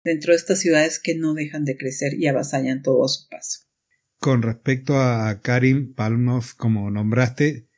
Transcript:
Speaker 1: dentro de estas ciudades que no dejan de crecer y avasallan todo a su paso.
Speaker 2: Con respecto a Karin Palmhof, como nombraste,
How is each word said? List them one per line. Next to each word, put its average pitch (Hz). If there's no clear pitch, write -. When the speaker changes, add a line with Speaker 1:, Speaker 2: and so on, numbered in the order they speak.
Speaker 1:
dentro 165
de 170
estas 185
ciudades 160
que 170
no 160
dejan 151
de 139
crecer 135
y 170
avasallan 135
todo 131
a -
su -
paso. -
Speaker 2:
Con 131
respecto 131
a 113
Karin 127
Palmhof, 117
como 107
nombraste, 120